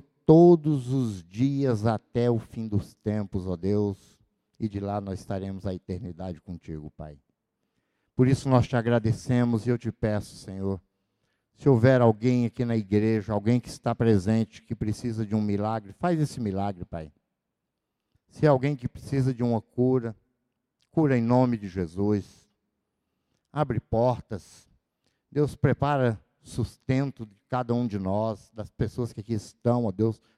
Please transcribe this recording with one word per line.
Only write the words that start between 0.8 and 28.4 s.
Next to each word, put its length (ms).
os 320
dias 640
até 440
o 80
fim 300
dos 280
tempos, 520
ó 80
Deus, 600
e 100
de 100
lá 220
nós 180
estaremos 460
a 80
eternidade 680
contigo, 500
Pai. 260
Por 120
isso 200
nós 200
te 80
agradecemos 920
e 40
eu 80
te 140
peço, 440
Senhor, 440
se 120
houver 340
alguém 440
aqui 180
na 140
igreja, 560
alguém 260
que 100
está 260
presente, 680
que 140
precisa 500
de 100
um 60
milagre, 520
faz 260
esse 200
milagre, 460
Pai. 260
Se 160
é 40
alguém 260
que 120
precisa 460
de 80
uma 200
cura, 540
cura 260
em 40
nome 360
de 100
Jesus. 840
Abre 280
portas. 880
Deus 240
prepara 640
sustento 840
de 100
cada 260
um 140
de 100
nós, 560